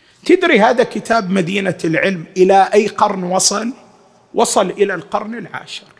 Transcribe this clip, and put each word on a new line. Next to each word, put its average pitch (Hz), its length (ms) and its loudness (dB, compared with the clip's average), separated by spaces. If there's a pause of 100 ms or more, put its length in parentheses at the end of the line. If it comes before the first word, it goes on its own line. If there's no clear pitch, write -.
(260)
تدري 339 340 4
هذا 240 240 4
كتاب 214 460 -2
مدينة 190 540 -2
العلم 165 400 -2 (120)
إلى 190 380 4
أي 214 120 4
قرن 202 380 -2
وصل؟ 202 480 -2 (600)
وصل 214 360 0
إلى 196 240 -2
القرن 208 400 -8
العاشر، - 520 -16 (140)